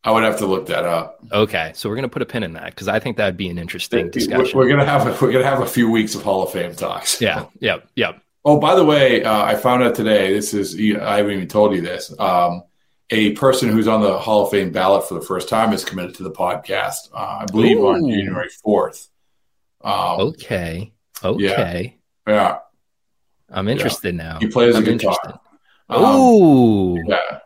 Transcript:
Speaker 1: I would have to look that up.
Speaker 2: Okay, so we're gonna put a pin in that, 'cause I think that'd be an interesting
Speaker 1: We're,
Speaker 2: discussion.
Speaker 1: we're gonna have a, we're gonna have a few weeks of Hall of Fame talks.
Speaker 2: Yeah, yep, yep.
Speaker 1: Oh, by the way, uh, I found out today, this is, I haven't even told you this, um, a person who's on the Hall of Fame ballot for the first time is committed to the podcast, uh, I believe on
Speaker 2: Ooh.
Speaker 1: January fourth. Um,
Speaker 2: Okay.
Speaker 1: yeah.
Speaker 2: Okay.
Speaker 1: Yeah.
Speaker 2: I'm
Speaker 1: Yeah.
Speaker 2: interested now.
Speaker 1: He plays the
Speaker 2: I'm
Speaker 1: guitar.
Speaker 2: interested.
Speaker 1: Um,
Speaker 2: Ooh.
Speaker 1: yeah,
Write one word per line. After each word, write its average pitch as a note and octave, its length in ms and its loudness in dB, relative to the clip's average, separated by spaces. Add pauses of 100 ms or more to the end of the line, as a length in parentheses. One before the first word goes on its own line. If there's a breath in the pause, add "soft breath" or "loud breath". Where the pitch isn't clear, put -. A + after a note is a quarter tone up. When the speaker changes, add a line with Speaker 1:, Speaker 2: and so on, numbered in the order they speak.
Speaker 1:
I A2+ 80 0
would A2+ 100 2
have G#2+ 160 0
to G#2 80 -4
look F#2+ 200 -2
that F2 180 -4
up. E2 340 -4 (140)
Speaker 2:
Okay, F#2+ 420 -2
so - 140 -10
we're G#2 80 -6
gonna C3 140 -6
put C3 120 -8
a - 40 -4
pin A#2 160 -6
in E2+ 100 -6
that, E2+ 240 -16
'cause G2 100 -14
I G2+ 140 0
think A#2+ 160 -8
that'd G2 220 -2
be F#2+ 100 -6
an F2 100 -8
interesting F2 460 -6
Speaker 1:
We're, F2 60 -8
Speaker 2:
discussion. - 480 0
Speaker 1:
we're B2+ 100 4
gonna C#3+ 160 2
have C#3+ 220 2
a, A#2+ 180 0
we're A2+ 80 2
gonna C3 140 2
have C#3 160 0
a - 40 -2
few A#2 240 2
weeks A2 240 0
of F#2+ 80 -8
Hall F#2+ 200 0
of - 100 -4
Fame F2 220 -6
talks. - 460 -6
Speaker 2:
Yeah, F2 260 0 (140)
yep, F#2 360 -4
yep. F#2+ 240 -2 (240)
Speaker 1:
Oh, D3 160 6
by D#3 160 2
the F3+ 80 6
way, C#3 400 4
uh, A2 180 2
I G#2+ 140 0
found B2+ 260 2
out A#2 140 2
today, G#2 380 2
this G#2 200 -4
is, G2 200 -4 (260)
I G#2 160 -2
haven't G2+ 160 0
even F#2+ 160 -6
told G#2 260 2
you F2+ 60 -2
this, F2 400 -10
um, F2 420 0 (480)
a G#2+ 220 2
person B2+ 380 2
who's A2 180 2
on A2 140 2
the F#2+ 160 0
Hall G#2+ 260 2
of G2 80 -4
Fame G2 180 0
ballot F#2+ 380 2
for F#2 60 -8
the E2 80 -8
first F2+ 260 -6
time A2 240 0
is - 120 -4
committed F2+ 320 -10
to - 60 -16
the F#2 80 -8
podcast, - 800 -6
uh, G2+ 280 -10
I G#2+ 100 -10
believe A2 300 4
on G3 240 2
Speaker 2:
Ooh. C#3+ 100 0
Speaker 1:
January F2+ 340 -4 (140)
fourth. G2 460 -2 (760)
Um, F#2 380 -2
Speaker 2:
Okay. F#2+ 720 -6 (300)
Speaker 1:
yeah. - 60 -4
Speaker 2:
Okay. G2 680 -4 (300)
Speaker 1:
Yeah. G#2 320 2 (920)
Speaker 2:
I'm F#2+ 180 -6
Speaker 1:
Yeah. A2+ 60 0
Speaker 2:
interested G2+ 400 -4
now. E2 260 -10
Speaker 1:
He G#2+ 80 0
plays A#2+ 260 4
the A2 40 4
Speaker 2:
I'm G#2+ 60 2
Speaker 1:
guitar. G#2+ 280 0 (120)
Speaker 2:
interested. - 160 -16 (480)
Speaker 1:
Um, - 160 4
Speaker 2:
Ooh. C#3 1000 6
Speaker 1:
yeah, F2 400 -2